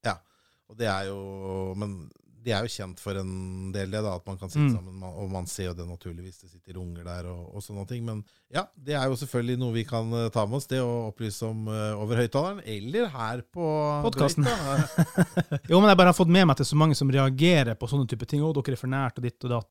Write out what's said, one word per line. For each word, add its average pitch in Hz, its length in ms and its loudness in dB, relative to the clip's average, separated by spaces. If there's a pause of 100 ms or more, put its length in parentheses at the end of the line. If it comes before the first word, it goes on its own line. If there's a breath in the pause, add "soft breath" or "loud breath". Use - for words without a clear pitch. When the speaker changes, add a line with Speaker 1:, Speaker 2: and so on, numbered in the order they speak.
Speaker 1:
Ja, 104 120 -2 (540)
og 110 100 -20
det 113 80 0
er 98 220 -2
jo, 95 640 -6
men 101 220 -6 (420)
det 113 140 -2
er 101 100 0
jo 117 80 -6
kjent 92 300 -10
for 98 180 -4
en 92 540 -8
del 98 180 -4
det 107 80 -4
da, 104 160 -4
at 85 100 -12
man 95 140 -10
kan 95 80 -10
sitte 147 220 2
Speaker 2:
Mm. 117 80 0
Speaker 1:
sammen, 92 240 -12
man, 92 180 -12
og 98 100 -6
man 92 160 -6
ser 92 200 -6
jo 87 80 -4
det 85 120 -10
naturligvis, 87 540 -14
det 92 100 -20
sitter 87 300 -18
unger 87 240 -10
der 87 240 -10
og, 87 280 -12
og 104 60 -10
sånne 101 240 -10
ting, 120 200 -8
men 107 180 -8 (240)
ja, 165 160 -4 (100)
det 147 220 -6
er 135 140 0
jo 127 100 -2
selvfølgelig 123 380 -2
noe 123 180 -2
vi 113 80 -2
kan, 113 300 -4
eh, 117 160 0
ta 107 160 0
med 117 160 -4
oss, - 40 -12
det 131 140 -2
å 120 320 -4
opplyse 110 320 -8
om, 110 240 -6
eh, 107 240 -4
over 107 320 -2
høyttaleren, 175 400 -2
eller 123 480 -4
her 120 300 -6 (100)
på 170 160 -4 (400)
Speaker 2:
Podcasten. 143 400 2
Speaker 1:
Brøyta. 156 1160 0
Speaker 2:
<laughs> - 40 -14
Jo, 175 120 8
men 208 120 10
jeg 185 80 10
bare 180 140 10
har - 20 0
fått 170 160 6
med 185 140 8
meg 143 100 6
at 147 80 0
det - 60 -4
er - 20 -2
så 147 140 6
mange 151 100 4
som 139 160 2
reagerer 135 640 4
på 120 140 -8
sånne 135 180 0
type 117 180 -4
ting, 147 140 0
og 156 160 0
dere 139 220 -2
er - 20 -12
for 127 80 -6
nært 131 320 -2
og 120 80 -2
ditt - 160 -10
og 120 140 0
datt. 110 120 -6